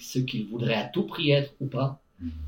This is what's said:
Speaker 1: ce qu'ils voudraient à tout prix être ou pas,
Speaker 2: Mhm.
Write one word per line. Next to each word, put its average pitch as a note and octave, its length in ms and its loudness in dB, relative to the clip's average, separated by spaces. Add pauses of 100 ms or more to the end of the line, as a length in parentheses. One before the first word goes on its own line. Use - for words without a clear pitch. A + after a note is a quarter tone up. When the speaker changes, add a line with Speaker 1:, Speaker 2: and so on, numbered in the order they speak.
Speaker 1:
ce - 180 -4
qu'ils A2 280 -2
voudraient A2+ 280 0
à G#2 140 0
tout G3 160 0
prix D#3 260 0
être C#3+ 300 4
ou C3+ 60 -4
pas, C3 360 0 (160)
Speaker 2:
Mhm. E2+ 120 -6 (160)